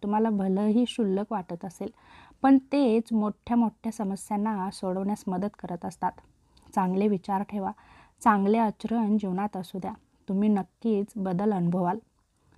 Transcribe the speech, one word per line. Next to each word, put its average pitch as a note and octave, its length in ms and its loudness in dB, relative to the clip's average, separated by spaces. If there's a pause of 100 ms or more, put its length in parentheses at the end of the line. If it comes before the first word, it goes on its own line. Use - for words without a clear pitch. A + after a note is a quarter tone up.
तुम्हाला G#3+ 260 0
भलंही G#3 540 2
क्षुल्लक G3+ 480 -2
वाटत F#3 340 -8
असेल, G3 240 -10 (520)
पण C4+ 160 8
तेच B3 560 2
मोठ्या G#3 440 -2
मोठ्या A3+ 340 0
समस्यांना G3+ 800 -4
सोडवण्यास G3 560 -4
मदत F#3+ 320 -2
करत F3+ 260 -10
असतात. F#3 260 -6 (640)
चांगले F#3+ 320 2
विचार G3+ 360 -2
ठेवा, G3+ 280 -6 (520)
चांगले G#3 340 4
आचरण A3 600 0
जीवनात G3 400 -4
असू F#3 220 -10
द्या, F#3+ 140 -8 (360)
तुम्ही G3+ 200 2
नक्कीच G3+ 640 0
बदल F#3+ 380 0
अनुभवाल. F3+ 460 0 (580)